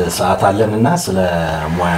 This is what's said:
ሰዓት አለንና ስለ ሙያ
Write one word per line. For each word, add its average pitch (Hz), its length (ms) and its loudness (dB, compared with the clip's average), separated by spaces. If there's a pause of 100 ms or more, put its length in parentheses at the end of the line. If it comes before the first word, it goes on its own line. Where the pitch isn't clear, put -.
(100)
ሰዓት - 320 0
አለንና 107 540 2
ስለ 95 220 -2 (520)
ሙያ 87 280 -2